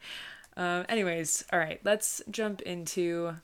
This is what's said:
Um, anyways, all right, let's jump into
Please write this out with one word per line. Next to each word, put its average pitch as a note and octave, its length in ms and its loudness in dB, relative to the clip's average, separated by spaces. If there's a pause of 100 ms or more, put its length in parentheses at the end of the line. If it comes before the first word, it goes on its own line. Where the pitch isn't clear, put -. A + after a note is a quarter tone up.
(580)
Um, F3+ 300 0
anyways, F3 640 2
all F3+ 80 4
right, D#3+ 240 0
let's - 380 2 (100)
jump G#3 300 0
into E3+ 840 0